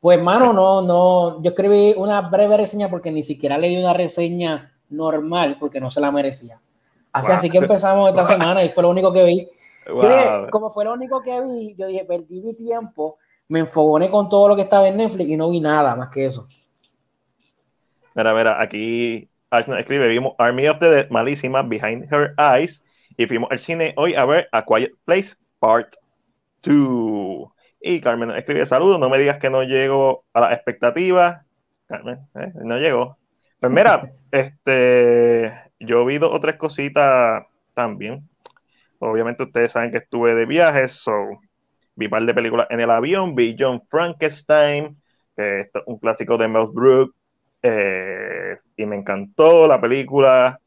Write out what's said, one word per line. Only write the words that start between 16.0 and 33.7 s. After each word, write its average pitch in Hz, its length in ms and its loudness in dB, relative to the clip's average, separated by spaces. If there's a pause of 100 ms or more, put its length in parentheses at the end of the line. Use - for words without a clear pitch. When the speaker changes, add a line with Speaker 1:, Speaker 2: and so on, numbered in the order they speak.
Speaker 1:
que 135 160 -4
eso. 120 220 -10 (1700)
Speaker 2:
Mira, 110 200 0
mira, 113 260 0
aquí 110 680 -6 (220)
Ash 117 160 0
nos 127 120 -6
escribe, 131 300 -2
"Vimos 120 300 -2
Army 123 300 2
of 151 100 0
the 170 120 2
Dead, 147 200 2
malísima, 135 520 -2
Behind 113 500 -6
Her 147 260 0
Eyes, 147 440 2 (340)
y 117 100 -2
fuimos 113 240 -4
al 127 80 -4
cine 165 380 -6
hoy 160 180 -2
a 135 100 2
ver 151 280 0
A 110 120 0
Quiet 113 280 0 (120)
Place 190 300 -2 (240)
Part 113 360 0 (680)
Two". 113 920 -2 (280)
Y 175 200 -4
Carmen 117 280 -2
nos 90 100 -8
escribe, 151 280 -4
"Saludos, 170 320 2
no 131 100 0
me 135 100 2
digas 143 200 0
que 139 120 -4
no 131 120 0
llego 135 600 0 (100)
a 117 60 4
las 120 140 2
expectativas". 175 920 -2 (420)
Carmen, - 320 -14 (180)
¿eh? - 160 -14 (100)
No 117 160 -6
llegó. 131 380 -2 (420)
Pues - 140 0